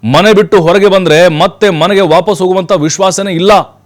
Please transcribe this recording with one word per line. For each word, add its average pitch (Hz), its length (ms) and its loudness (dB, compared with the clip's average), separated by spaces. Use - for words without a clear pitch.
ಮನೆ 196 200 2
ಬಿಟ್ಟು 202 280 2
ಹೊರಗೆ 196 340 2
ಬಂದ್ರೆ 175 320 2
ಮತ್ತೆ 180 420 -2
ಮನೆಗೆ 185 320 -2
ವಾಪಸ್ 175 400 0
ಹೋಗುವಂಥ 185 300 -2
ವಿಶ್ವಾಸನೇ 190 680 -4
ಇಲ್ಲ. 196 100 2